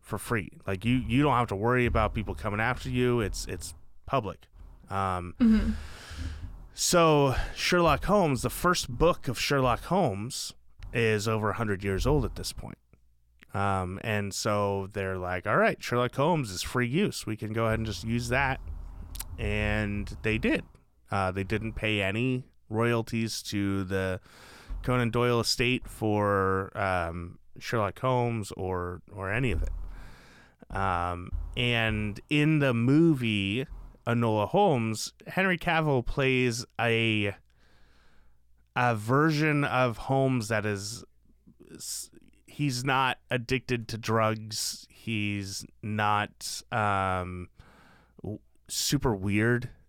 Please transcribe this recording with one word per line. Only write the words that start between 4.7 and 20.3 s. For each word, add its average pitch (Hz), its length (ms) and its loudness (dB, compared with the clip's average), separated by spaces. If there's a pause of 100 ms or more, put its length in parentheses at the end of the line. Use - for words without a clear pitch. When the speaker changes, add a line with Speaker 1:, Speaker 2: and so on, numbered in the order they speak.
Speaker 1:
Um, 92 520 -4
Speaker 2:
Mm-hmm. 220 300 4 (1040)
Speaker 1:
so 151 600 6 (180)
Sherlock 170 520 4
Holmes, 165 360 4
the 123 80 0
first - 380 0
book 147 400 2
of 120 100 -4
Sherlock 127 460 2
Holmes, 127 680 -2 (400)
is 110 360 2
over 107 220 0
a 95 40 -2
hundred 104 300 -2
years 95 240 2
old 139 160 4
at 92 100 -4
this - 180 -8
point. - 260 -12 (760)
Um, 98 480 -2
and 101 320 -2
so 101 580 0
they're 95 240 -4
like, 90 300 -4
"All 110 100 0
right, 202 240 2
Sherlock 123 360 -2
Holmes 147 340 2
is 90 120 -8
free 123 260 -2
use. 156 380 -2
We 110 100 -4
can 107 160 -8
go 113 140 0
ahead 110 120 2
and 113 80 -2
just 104 160 -6
use 117 280 -2
that." 131 300 0 (760)
And 104 840 -2
they 110 160 0